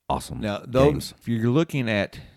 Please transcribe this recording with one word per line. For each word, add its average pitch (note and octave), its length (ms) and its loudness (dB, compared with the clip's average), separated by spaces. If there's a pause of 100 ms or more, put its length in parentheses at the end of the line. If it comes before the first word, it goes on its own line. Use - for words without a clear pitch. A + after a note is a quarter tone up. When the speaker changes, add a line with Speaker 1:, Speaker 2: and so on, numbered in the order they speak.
Speaker 1:
awesome B2+ 320 -6
Speaker 2:
Now, G#2 260 -4
those, C3 240 6
Speaker 1:
games. A#2+ 280 -4
Speaker 2:
if - 100 -16
you're A#2 200 0
looking C#3 400 0
at, G2+ 300 -2 (180)